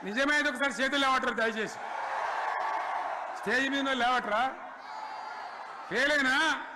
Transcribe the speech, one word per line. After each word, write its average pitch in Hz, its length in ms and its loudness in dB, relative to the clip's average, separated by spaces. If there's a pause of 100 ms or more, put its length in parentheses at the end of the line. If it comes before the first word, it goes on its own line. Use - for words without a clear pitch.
నిజమైతే 285 460 2
ఒకసారి 269 220 0
చేతులు 269 280 2
లేవట్రా 262 320 4
దయచేసి, 220 480 0 (1600)
స్టేజ్ 254 320 0
మీద 277 200 0
లేవట్రా, 247 680 2 (1300)
ఫెయిల్ 254 220 2
అయినా? 277 540 4 (100)